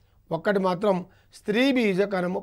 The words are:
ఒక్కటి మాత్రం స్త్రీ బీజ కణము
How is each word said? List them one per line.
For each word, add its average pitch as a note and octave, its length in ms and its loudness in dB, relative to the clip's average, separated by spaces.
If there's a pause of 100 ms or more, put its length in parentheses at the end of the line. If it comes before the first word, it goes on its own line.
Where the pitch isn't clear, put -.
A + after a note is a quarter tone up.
(360)
ఒక్కటి G3 320 0
మాత్రం F#3 280 0 (420)
స్త్రీ G#3+ 260 0 (140)
బీజ G3+ 240 2 (120)
కణము F3+ 300 -2